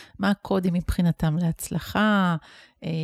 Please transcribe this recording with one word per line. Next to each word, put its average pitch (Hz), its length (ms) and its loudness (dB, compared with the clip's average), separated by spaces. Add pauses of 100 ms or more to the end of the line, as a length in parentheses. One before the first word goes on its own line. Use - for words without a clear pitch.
(200)
מה 196 100 2
הקודים 190 440 0
מבחינתם 170 640 0
להצלחה, 180 1000 0 (480)
אה, 165 60 -6 (140)